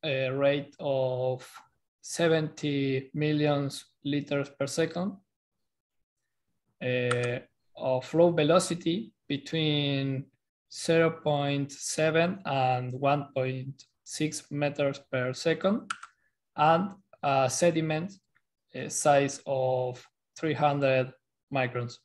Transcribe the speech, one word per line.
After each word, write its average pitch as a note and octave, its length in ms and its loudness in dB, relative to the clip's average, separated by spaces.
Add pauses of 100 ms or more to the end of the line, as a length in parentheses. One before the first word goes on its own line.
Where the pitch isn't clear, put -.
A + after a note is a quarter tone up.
uh, C3+ 260 -2
rate C#3 480 0
of C3 680 -2 (540)
seventy D3 1120 0
million D3 560 0 (340)
liters C#3+ 460 -2
per - 180 -4
second, F3 500 -4 (1700)
uh, B2 560 -2 (380)
a C3 240 -2
flow E3+ 300 4
velocity E3+ 840 2 (140)
between C#3+ 1000 -2 (480)
zero E3 380 2
point C#3+ 600 -2
seven D#3+ 760 0
and B2+ 480 0
one C#3 400 0
point C3 520 -4 (180)
six - 480 -6
meters C#3+ 480 -2 (120)
per B2+ 220 -2
second, F#3 560 -2 (680)
and E3 320 4 (340)
a C3+ 260 2
sediment, D#3+ 640 0 (600)
uh, C3 140 -8
size C#3+ 560 2
of B2+ 600 -2 (300)
three D#3 180 -2
hundred C#3 600 2 (400)
microns. B2 520 -4